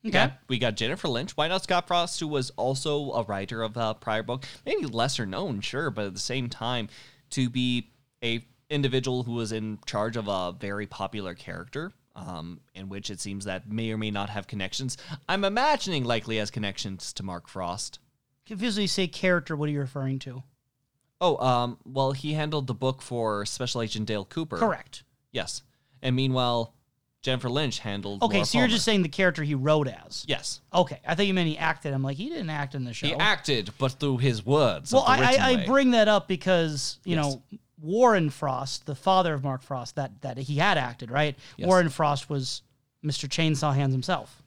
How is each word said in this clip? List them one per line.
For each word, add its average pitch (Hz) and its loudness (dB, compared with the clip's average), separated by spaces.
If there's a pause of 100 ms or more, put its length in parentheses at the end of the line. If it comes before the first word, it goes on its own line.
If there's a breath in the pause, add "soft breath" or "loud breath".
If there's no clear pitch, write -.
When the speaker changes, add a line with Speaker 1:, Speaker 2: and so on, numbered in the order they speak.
Speaker 1:
We 220 -4
Speaker 2:
Okay. 185 2
Speaker 1:
got, 135 4 (140)
we 127 0
got 113 2
Jennifer 131 -2
Lynch. 131 -2
Why 151 2
not 185 0
Scott 175 0
Frost, 175 0
who 165 -4
was 135 0
also 135 -2
a 117 0
writer 101 -6
of 110 -4
a 110 0
prior 110 -2
book? 131 -6 (200 loud breath)
Maybe 349 -2
lesser 117 0
known, 104 -4
sure, 131 -4
but 104 -4
at 92 -8
the 95 -10
same 123 -4
time, 117 -4 (420 loud breath)
to 127 0
be 123 0 (340)
a 113 -2 (240)
individual 131 0
who 117 -4
was 113 -2
in 110 -6
charge 110 -2
of 104 -4
a 92 -2
very 101 -8
popular 98 -8
character, 95 -12 (240)
um, 85 -12 (120)
in 95 -12
which 101 -10
it 98 -10
seems 98 -8
that 95 -6
may 113 -4
or 110 -4
may 107 -2
not 101 -4
have 104 -8
connections. 107 -6 (320 loud breath)
I'm 196 0
imagining 202 0
likely 113 0
has 104 -2
connections 98 -6
to 95 -10
Mark 87 -8
Frost. 92 -8 (460)
Speaker 2:
Confused 214 -4
when 208 2
you 190 2
say 185 0
character, 175 0
what 151 -2
are - 0
you 143 0
referring 135 -4
to? 131 -12 (760)
Speaker 1:
Oh, 175 4
um, 123 2
well, 135 0
he 143 -4
handled 151 -2
the 123 -4
book 131 0
for 110 -2
Special 123 -4
Agent 107 -4
Dale 104 -2
Cooper. 160 -6
Speaker 2:
Correct. - -2 (280)
Speaker 1:
Yes. - -6 (400)
And 127 0
meanwhile, 127 0 (480)
Jennifer 127 -2
Lynch 131 -2
handled 101 -4
Speaker 2:
Okay, 208 2
Speaker 1:
Laura 202 2
Speaker 2:
so 233 0
you're 254 6
Speaker 1:
Palmer. 226 2
Speaker 2:
just 220 0
saying 208 4
the 156 0
character 165 0
he 147 0
wrote 147 4
as. - -10
Speaker 1:
Yes. - -4 (120)
Speaker 2:
Okay, 170 2
I 160 0
thought 196 2
you 190 2
meant 170 2
he 156 -2
acted. 156 -2
I'm 135 0
like, 135 -2
he 233 -8
didn't 269 -6
act 143 -6
in 131 -4
the 117 -8
show. - -6
Speaker 1:
He 147 2
acted, 143 2
but 131 0
through 135 2
his 120 2
words 131 4
Speaker 2:
Well, 262 6
Speaker 1:
of - 4
the 247 8 (120)
Speaker 2:
I, 247 8
Speaker 1:
written 262 6
Speaker 2:
I, 262 6
I 254 6
Speaker 1:
way. 190 0
Speaker 2:
bring 262 6
that 220 8
up 208 4
because, 165 2
you 175 0
Speaker 1:
Yes. 151 2 (120)
Speaker 2:
know, - -16 (360)
Warren 185 6
Frost, 135 -4
the 143 -6
father 185 2
of 135 -4
Mark 131 -4
Frost, 123 -8
that, 135 -8
that 127 -8
he 139 -4
had 170 4
acted, 120 -6
right? 147 2 (220 loud breath)
Speaker 1:
Yes. 170 -2
Speaker 2:
Warren 180 8
Frost 147 0
was 135 -4 (400)
Mister 143 -4
Chainsaw 151 2
Hands 135 2
himself. 131 -4